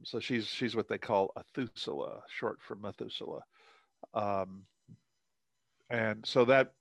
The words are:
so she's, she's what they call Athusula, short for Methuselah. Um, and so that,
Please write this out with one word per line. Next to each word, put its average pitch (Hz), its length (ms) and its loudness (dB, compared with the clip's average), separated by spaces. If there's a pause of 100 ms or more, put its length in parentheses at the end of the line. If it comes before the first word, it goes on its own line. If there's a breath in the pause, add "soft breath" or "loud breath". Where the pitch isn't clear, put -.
so 117 160 -4
she's, 113 260 -2
she's 117 300 -2
what 107 120 0
they 104 100 -2
call 98 380 2
Athusula, - 920 -6
short - 340 -6
for 110 140 -10
Methuselah. - 680 -10 (680 soft breath)
Um, 98 540 -2 (1200)
and 110 340 0
so 127 200 6
that, 131 360 6